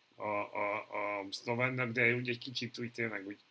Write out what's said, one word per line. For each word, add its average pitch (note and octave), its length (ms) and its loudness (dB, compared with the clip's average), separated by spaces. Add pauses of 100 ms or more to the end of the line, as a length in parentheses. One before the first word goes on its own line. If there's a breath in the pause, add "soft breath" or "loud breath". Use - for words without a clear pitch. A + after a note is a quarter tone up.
(160)
a, G#2+ 80 -8
a, G#2 540 0
a G#2 540 -2
szlovánnak, B2 600 2
de A#2+ 220 6
úgy B2 160 0
egy A#2+ 80 0
kicsit A#2+ 420 -6
úgy A#2 120 -4
tényleg G#2 360 -4
úgy G#2 120 -8 (120)